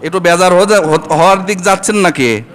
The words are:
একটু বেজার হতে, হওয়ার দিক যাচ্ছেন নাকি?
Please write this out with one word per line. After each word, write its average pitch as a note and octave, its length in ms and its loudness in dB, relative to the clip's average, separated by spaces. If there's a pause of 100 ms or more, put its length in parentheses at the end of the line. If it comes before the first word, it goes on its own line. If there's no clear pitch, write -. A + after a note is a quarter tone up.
একটু E3+ 180 -6
বেজার F3 340 2
হতে, F#3+ 220 2 (380)
হওয়ার F#3 320 2
দিক F#3+ 160 -6
যাচ্ছেন F#3+ 340 -2
নাকি? C3+ 460 0 (120)